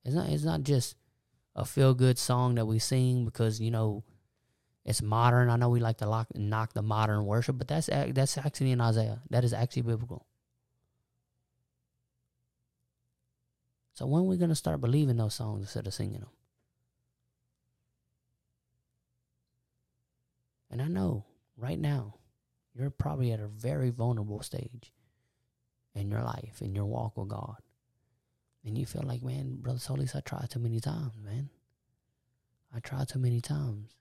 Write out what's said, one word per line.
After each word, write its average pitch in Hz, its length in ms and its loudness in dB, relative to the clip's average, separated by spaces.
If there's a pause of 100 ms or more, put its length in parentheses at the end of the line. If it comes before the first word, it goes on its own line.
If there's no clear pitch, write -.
It's 135 60 0
not, 170 160 0
it's 147 140 0
not 156 180 0
just 135 340 2 (580)
a - 120 -2
feel-good 131 500 6
song 123 380 2
that 117 100 2
we 110 140 2
sing 127 480 2
because, 113 340 0
you 113 100 0
know, 107 340 0 (840)
it's - 160 0
modern. 120 480 6
I 117 60 4
know 120 120 4
we 120 120 4
like 113 180 0
to 104 100 -2
lock, 110 260 -2
knock 107 380 -2
the 107 80 -4
modern 107 460 2
worship, 120 320 0
but 127 100 -6
that's 156 220 0
ac-, 139 220 0
that's 135 260 2
actually 139 320 0
in 123 100 2
Isaiah. 113 480 2
That 123 160 4
is 117 80 2
actually 120 300 0
biblical. 117 420 -4 (3750)
So - 140 -8
when 151 160 2
are - 20 2
we 185 140 2
gonna 170 160 4
start 151 260 -2
believing 131 380 4
those 107 160 0
songs 107 260 -4
instead 104 260 -8
of 95 60 -6
singing 101 280 -4
them? 101 100 -16 (4000)
And 117 100 -6
I 143 80 -2
know 170 380 -2 (320)
right 127 200 -4
now, 127 360 -2 (600)
you're 131 140 -4
probably 139 440 -2
at 107 80 -4
a 104 80 -8
very 120 420 -2
vulnerable 113 500 -2
stage - 500 -10 (1040)
in 101 160 -4
your 110 120 -2
life, 117 400 -6
in 98 120 -6
your 101 120 -2
walk 113 320 -4
with 101 100 -8
God. 104 300 -8 (1040)
And 107 120 -6
you 113 100 -2
feel - 160 -8
like, 123 200 -6
"Man, 131 340 -6
Brother 127 220 -4
Solis, 135 360 -4
I 143 60 -4
tried - 300 -8
too - 80 -6
many 113 220 0
times, 139 420 -4
man. 120 280 -6 (1200)
I 117 60 -8
tried 135 280 -6
too 135 100 -4
many 123 220 2
times." 120 600 -4